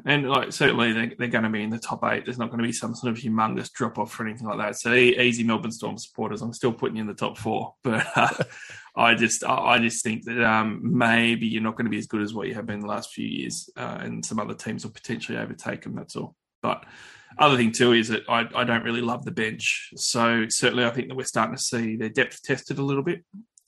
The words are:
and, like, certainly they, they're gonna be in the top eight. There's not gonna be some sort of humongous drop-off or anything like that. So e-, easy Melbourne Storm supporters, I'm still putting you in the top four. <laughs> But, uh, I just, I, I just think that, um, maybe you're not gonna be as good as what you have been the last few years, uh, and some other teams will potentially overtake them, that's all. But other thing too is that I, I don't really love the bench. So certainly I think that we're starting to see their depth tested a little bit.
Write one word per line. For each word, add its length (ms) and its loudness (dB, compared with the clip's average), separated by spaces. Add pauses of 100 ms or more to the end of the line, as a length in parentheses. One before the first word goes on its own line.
and, 240 2
like, 240 2
certainly 400 4
they, 240 -2
they're 120 -2
gonna 200 2
be 140 -2
in 80 -4
the 80 -4
top 240 -6
eight. 220 0
There's 140 -8
not 120 -4
gonna 140 -2
be 80 0
some 200 -6
sort 200 -4
of 100 -4
humongous 480 0
drop-off 480 -6
or 80 -4
anything 220 -8
like 100 -4
that. 180 -4
So 160 0
e-, 240 8
easy 280 2
Melbourne 260 2
Storm 260 -8
supporters, 460 -8
I'm 100 -6
still 200 0
putting 240 -4
you 60 -4
in 40 -4
the 80 -6
top 240 -4
four. 400 -4
<laughs> 60 -20
But, 200 2 (120)
uh, 140 6 (640)
I 180 8
just, 300 2
I, 100 2
I 240 4
just 240 0
think 220 -4
that, 180 -2
um, 400 2
maybe 640 4
you're 160 -2
not 140 -2
gonna 140 0
be 80 -2
as 100 -8
good 140 -2
as 120 -4
what 140 -4
you 60 -6
have 120 -8
been 140 -6
the 80 -8
last 240 -6
few 160 -6
years, 480 -8
uh, 240 -8
and 260 -8
some 140 -4
other 140 -6
teams 300 -10
will 80 -12
potentially 460 -10
overtake 440 -8
them, 120 -10
that's 220 -12
all. 180 -10 (260)
But 240 -2 (540)
other 180 8
thing 140 4
too 220 6
is 160 6
that 200 0
I, 280 2
I 80 2
don't 200 0
really 180 -2
love 220 -2
the 60 -6
bench. 640 -4
So 520 2
certainly 360 2
I 60 2
think 180 -4
that 80 -10
we're 80 -6
starting 300 0
to 80 -6
see 340 -2
their 120 -4
depth 340 -2
tested 360 -4
a 40 -2
little 220 0
bit. 200 -4 (440)